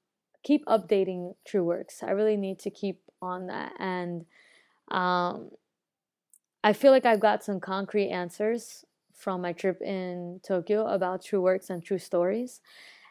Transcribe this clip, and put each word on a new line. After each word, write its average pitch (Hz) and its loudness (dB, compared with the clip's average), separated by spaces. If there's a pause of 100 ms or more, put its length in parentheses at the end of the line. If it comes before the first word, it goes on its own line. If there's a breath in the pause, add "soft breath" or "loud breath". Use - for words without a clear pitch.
(420)
keep - 2
updating 185 2 (120)
True 190 0
Works. - -4
I - -4
really 214 2
need 190 -4
to 196 -6
keep 196 -6 (220)
on 185 -6
that. - -8
And, 175 -4 (600 soft breath)
um, 180 0 (1120)
I 214 6
feel 269 6
like 262 8
I've 220 6
got 208 2
some 190 -4
concrete 196 -2
answers 208 -4 (300)
from 185 -6
my 175 -4
trip 185 -2
in 180 -6
Tokyo 208 0
about 185 -2
True 202 0
Works 185 2
and 175 -6
true 190 -4
stories. 196 -2 (500 loud breath)